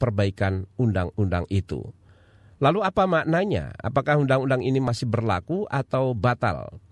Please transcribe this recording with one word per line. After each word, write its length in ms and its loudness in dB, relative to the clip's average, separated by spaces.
perbaikan 720 0
undang-undang 800 0
itu. 400 -2
Lalu 240 2
apa 240 2
maknanya? 800 0
Apakah 320 0
undang-undang 480 2
ini 160 2
masih 240 -2
berlaku 640 -2
atau 480 -2
batal? 640 -2